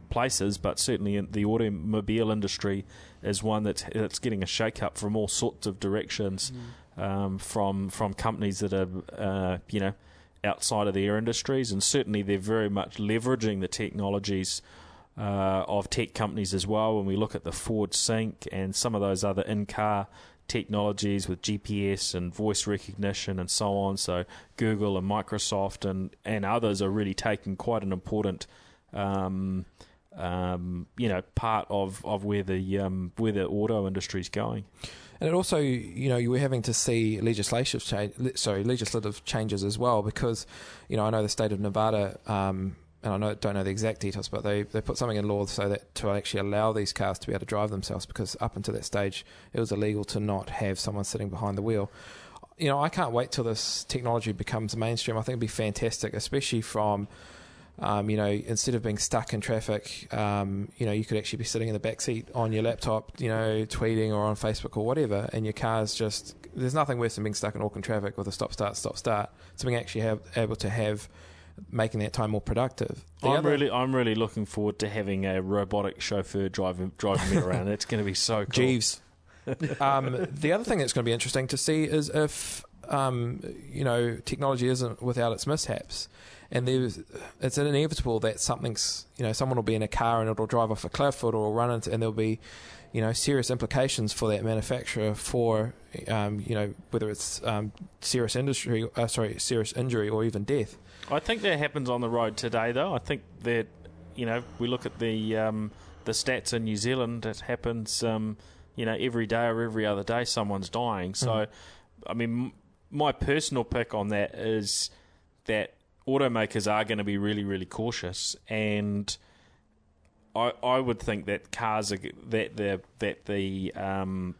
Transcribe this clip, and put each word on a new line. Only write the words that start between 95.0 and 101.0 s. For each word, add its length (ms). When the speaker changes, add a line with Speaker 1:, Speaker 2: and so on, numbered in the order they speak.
Speaker 2:
for, 580
um, 380
you 80
know, 220
whether 180
it's, 340
um, 280
serious 340
industry, 600
uh, 120
sorry, 320
serious 340
injury 360
or 140
even 200
death. 340